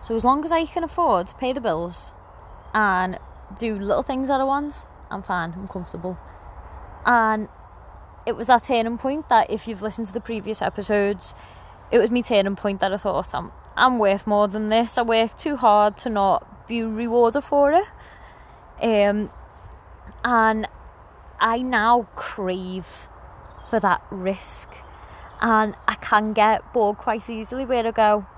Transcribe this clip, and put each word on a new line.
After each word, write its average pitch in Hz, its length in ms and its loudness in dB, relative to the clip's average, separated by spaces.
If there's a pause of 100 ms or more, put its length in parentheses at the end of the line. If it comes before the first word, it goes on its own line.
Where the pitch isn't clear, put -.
So 226 140 -4
as 220 80 -2
long 269 200 2
as 320 80 -2
I 330 140 2
can 330 180 -6
afford 254 440 0
to - 80 -18
pay 254 180 -4
the 254 80 -6
bills 175 520 -6 (600)
and 185 460 0 (360)
do 220 240 -4
little 202 240 0
things 262 240 -4
that 269 140 2
I - 20 2
want, 285 420 -4 (240)
I'm - 140 -10
fine, 170 320 -4
I'm 190 120 -12
comfortable." 175 500 -10 (880)
And 220 420 2 (760)
it 233 100 -4
was 226 120 -8
that 240 160 6
turning 233 340 0
point 285 320 -4
that 226 200 6
if - 180 -6
you've 208 140 -10
listened 214 260 -6
to 190 60 -16
the 226 60 -6
previous 214 420 -6
episodes, 202 720 -2 (560)
it 233 100 4
was 220 120 2
me 247 100 0
turning 202 340 0
point 196 260 -4
that 190 120 0
I 208 40 -4
thought, 180 360 -4
"I'm, - 180 -8 (260)
I'm 254 200 4
worth 202 300 2
more 208 200 2
than 214 220 -4
this. 226 280 0
I 240 60 0
work 226 320 2
too 294 220 -4
hard 208 400 4
to - 120 -6
not 196 580 0
be 233 160 -4
rewarded 233 600 2
for 285 280 2
it." 370 160 4 (960)
Um, 208 480 2 (920)
and 220 440 4 (720)
I 226 220 2
now 240 540 2
crave 185 960 -8 (600)
for 226 100 2
that 190 300 2
risk. 190 600 -8 (720)
And 220 340 2 (120)
I 208 80 -4
can 214 380 0
get 214 400 2
bored 214 240 2
quite 226 320 -4
easily 233 360 -8
where 240 200 0
I 226 60 0
go 214 340 2 (120)